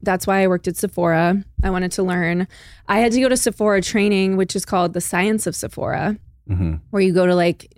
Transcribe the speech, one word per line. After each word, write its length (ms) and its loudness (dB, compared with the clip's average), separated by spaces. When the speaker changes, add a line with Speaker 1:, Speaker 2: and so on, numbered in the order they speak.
Speaker 1:
That's 240 -2
why 160 2
I 60 4
worked 200 0
at 80 -4
Sephora. 680 0
I 60 0
wanted 240 -2
to 100 -2
learn. 440 0
I 120 2
had 120 4
to 100 2
go 80 2
to 80 2
Sephora 460 0
training, 520 0
which 200 -2
is 100 -4
called 280 0
the 80 -4
Science 440 -2
of 100 -4
Sephora, 640 -6
Speaker 2:
Mm-hmm. 240 -2
Speaker 1:
where 120 0
you 120 2
go 120 4
to, 100 4
like, 420 -2